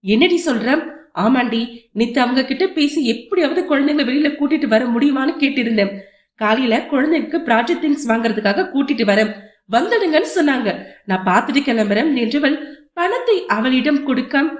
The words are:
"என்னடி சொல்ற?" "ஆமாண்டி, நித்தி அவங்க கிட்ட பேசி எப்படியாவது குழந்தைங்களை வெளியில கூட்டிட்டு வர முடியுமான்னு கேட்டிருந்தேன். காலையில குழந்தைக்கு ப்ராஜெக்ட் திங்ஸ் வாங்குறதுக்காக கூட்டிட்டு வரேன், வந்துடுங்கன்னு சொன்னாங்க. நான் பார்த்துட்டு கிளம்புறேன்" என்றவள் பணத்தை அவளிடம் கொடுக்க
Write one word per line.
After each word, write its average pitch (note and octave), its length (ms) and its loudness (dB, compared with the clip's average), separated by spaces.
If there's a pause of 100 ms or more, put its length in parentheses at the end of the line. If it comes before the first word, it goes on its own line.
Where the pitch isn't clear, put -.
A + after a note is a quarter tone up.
"என்னடி D4+ 400 4
சொல்ற?" A#3 240 -2 (480)
"ஆமாண்டி, A3+ 440 2 (340)
நித்தி B3 240 0
அவங்க B3+ 260 0
கிட்ட C4+ 220 -2
பேசி D4+ 400 -2
எப்படியாவது D4 560 -2
குழந்தைங்களை C#4+ 440 0
வெளியில D4 260 0
கூட்டிட்டு C#4+ 360 -2
வர A3 160 2
முடியுமான்னு C4+ 540 0
கேட்டிருந்தேன். A3+ 540 0 (480)
காலையில A3+ 460 2
குழந்தைக்கு D4+ 520 0
ப்ராஜெக்ட் A#3+ 460 0
திங்ஸ் C#4+ 240 0
வாங்குறதுக்காக A3+ 600 0
கூட்டிட்டு B3+ 380 0
வரேன், G#3 240 4 (400)
வந்துடுங்கன்னு F4 640 2
சொன்னாங்க. C4+ 340 2 (360)
நான் F#3+ 220 -2
பார்த்துட்டு A#3 360 2
கிளம்புறேன்" A3+ 540 0
என்றவள் C#4+ 420 0 (340)
பணத்தை G#4+ 440 0 (100)
அவளிடம் B3+ 580 0
கொடுக்க C4+ 400 0 (160)